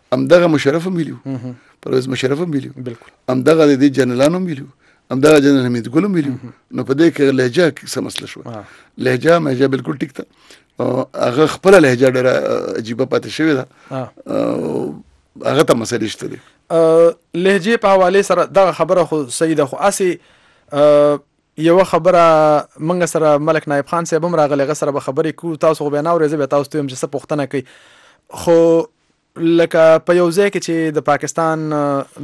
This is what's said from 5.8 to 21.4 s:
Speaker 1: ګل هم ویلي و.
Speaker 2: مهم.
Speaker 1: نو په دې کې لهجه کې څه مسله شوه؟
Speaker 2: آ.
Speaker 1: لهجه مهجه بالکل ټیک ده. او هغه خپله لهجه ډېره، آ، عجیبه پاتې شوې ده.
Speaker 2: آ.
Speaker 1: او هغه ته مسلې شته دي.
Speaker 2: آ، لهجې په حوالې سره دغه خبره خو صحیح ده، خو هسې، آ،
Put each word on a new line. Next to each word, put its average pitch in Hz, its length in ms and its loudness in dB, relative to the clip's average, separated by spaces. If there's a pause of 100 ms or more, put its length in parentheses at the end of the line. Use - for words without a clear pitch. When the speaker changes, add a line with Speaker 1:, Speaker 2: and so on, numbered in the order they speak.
Speaker 1:
ګل 165 160 0
هم 202 100 -2
ویلي 143 160 -2
و. - 20 -6
Speaker 2:
مهم. 120 200 -12 (200)
Speaker 1:
نو 123 120 -6
په 127 100 -2
دې 160 220 4
کې - 40 -4
لهجه 135 500 0
کې - 160 -14
څه - 120 -8
مسله - 280 -10
شوه؟ - 200 -18
Speaker 2:
آ. 113 140 -14 (380)
Speaker 1:
لهجه 127 400 2
مهجه 139 280 0
بالکل 135 300 -4
ټیک 139 220 -8
ده. - 80 -14 (540)
او 127 340 -2
هغه 123 320 0
خپله 190 320 4
لهجه 131 320 4
ډېره، 127 160 0
آ، - 520 -2
عجیبه 120 260 -4
پاتې 120 240 -4
شوې 156 260 0
ده. 131 120 -4 (240)
Speaker 2:
آ. 131 140 -8 (220)
Speaker 1:
او 60 680 -4 (500)
هغه 127 180 0
ته 135 120 0
مسلې 113 300 -6
شته 107 220 -10
دي. - 100 -12 (340)
Speaker 2:
آ، 170 60 0 (580)
لهجې 190 420 0
په 208 120 0
حوالې 190 340 4
سره 175 220 0
دغه 185 280 2
خبره 170 320 0
خو 147 220 -4
صحیح 160 280 -2
ده، 147 100 2
خو 131 120 -10
هسې، 190 400 -2 (560)
آ، 147 440 4 (420)